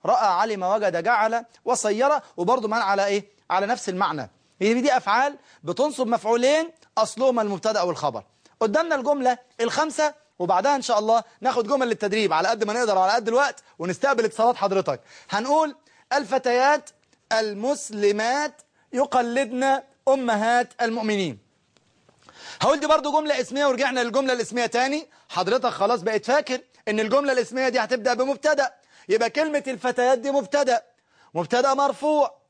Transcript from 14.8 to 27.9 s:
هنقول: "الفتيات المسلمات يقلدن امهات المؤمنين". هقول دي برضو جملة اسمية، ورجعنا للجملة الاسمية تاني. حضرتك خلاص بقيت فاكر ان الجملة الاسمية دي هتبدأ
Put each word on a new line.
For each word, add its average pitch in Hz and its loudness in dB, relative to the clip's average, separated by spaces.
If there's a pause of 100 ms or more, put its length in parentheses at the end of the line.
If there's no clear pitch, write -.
هنقول: 277 0 (380)
"الفتيات 262 2 (420)
المسلمات 220 -2 (320)
يقلدن 262 0 (260)
امهات 240 0
المؤمنين". 214 -2 (1200)
هقول 285 2
دي 294 -4
برضو 294 2
جملة 285 0
اسمية، 269 -2
ورجعنا 262 0
للجملة 254 0
الاسمية 240 -2
تاني. 262 -2 (200)
حضرتك 226 -2
خلاص 208 0
بقيت 214 -2
فاكر 254 0 (260)
ان 214 0
الجملة 262 0
الاسمية 254 -2
دي 247 0
هتبدأ 240 -2